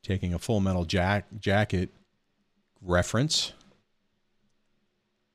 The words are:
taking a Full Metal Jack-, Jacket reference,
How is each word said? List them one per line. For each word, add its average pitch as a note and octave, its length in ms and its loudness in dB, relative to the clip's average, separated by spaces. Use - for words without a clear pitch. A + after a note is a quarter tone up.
taking F#2 320 -2
a E2+ 60 -2
Full G#2+ 220 0
Metal F#2 240 0
Jack-, G2 560 -2
Jacket G2 480 0
reference, F#2+ 680 0